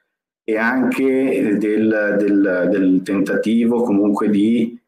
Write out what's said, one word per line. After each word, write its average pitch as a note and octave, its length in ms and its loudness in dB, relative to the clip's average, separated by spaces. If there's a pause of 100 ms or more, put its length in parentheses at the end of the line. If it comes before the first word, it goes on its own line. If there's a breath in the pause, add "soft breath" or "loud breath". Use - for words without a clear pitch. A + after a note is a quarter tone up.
(420)
e A2 140 -4
anche B2+ 1000 0
del, G#2+ 600 0
del, G2 520 0
del F#2+ 340 2
tentativo G#2+ 760 0
comunque G2+ 460 0
di, A2+ 600 0